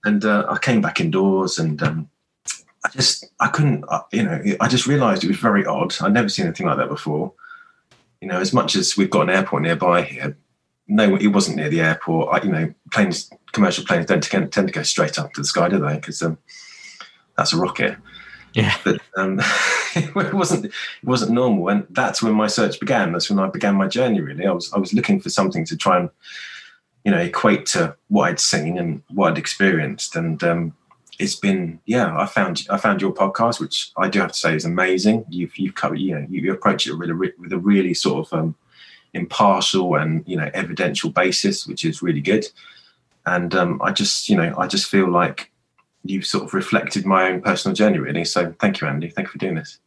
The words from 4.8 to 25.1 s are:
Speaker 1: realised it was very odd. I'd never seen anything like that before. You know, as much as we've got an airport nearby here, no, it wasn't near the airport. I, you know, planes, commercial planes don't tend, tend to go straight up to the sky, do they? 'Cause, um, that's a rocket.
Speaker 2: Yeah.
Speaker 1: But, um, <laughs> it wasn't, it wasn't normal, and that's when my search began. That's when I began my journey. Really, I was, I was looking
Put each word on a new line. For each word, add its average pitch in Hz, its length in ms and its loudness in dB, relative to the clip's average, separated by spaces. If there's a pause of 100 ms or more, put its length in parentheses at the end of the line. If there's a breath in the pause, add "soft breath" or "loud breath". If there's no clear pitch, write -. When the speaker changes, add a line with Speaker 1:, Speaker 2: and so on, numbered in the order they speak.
Speaker 1:
realised 120 360 2
it 82 40 0
was 98 100 0
very 101 280 2
odd. 80 360 -2
I'd 95 120 2
never 110 160 2
seen 92 180 -2
anything 85 180 -4
like 73 120 0
that 64 120 -2
before. 76 420 -4 (880 loud breath)
You 95 60 -12
know, 90 120 -2
as 95 140 -2
much 113 220 2
as 92 220 0
we've 95 140 2
got 95 180 2
an 92 60 2
airport 95 260 0
nearby 87 400 2
here, 69 340 -8 (520)
no, 104 280 4
it 101 120 2
wasn't 98 300 2
near 76 120 -4
the 82 120 2
airport. 80 520 0
I, - 100 0
you 98 80 0
know, 80 220 -2 (180)
planes, 98 380 0 (220)
commercial 92 340 2
planes 85 220 0
don't 87 160 2
tend, 92 280 0
tend 95 160 2
to 95 60 -4
go 78 80 -4
straight - 380 -2
up 151 140 -6
to - 80 -8
the 139 60 -4
sky, - 220 2
do 180 100 2
they? 76 200 -2
'Cause, - 240 -10
um, - 160 -4 (1000 loud breath)
that's - 160 0
a - 40 2
rocket. - 400 -2 (560 loud breath)
Speaker 2:
Yeah. 101 220 2 (100)
Speaker 1:
But, 92 160 0 (160)
um, 95 240 0 (280)
<laughs> - 260 -4
it - 380 -2
wasn't, 170 320 0
it - 80 -8 (300 loud breath)
wasn't 117 280 2
normal, 117 360 2
and 101 220 2
that's - 340 -2
when 110 100 2
my 107 140 4
search 104 320 0
began. 101 320 0
That's 85 180 -2
when 101 100 2
I 95 100 0
began 101 260 0
my 98 120 2
journey. 123 340 2
Really, 76 260 -4
I 92 40 2
was, - 220 -4
I 101 60 0
was 98 140 -2
looking 107 260 4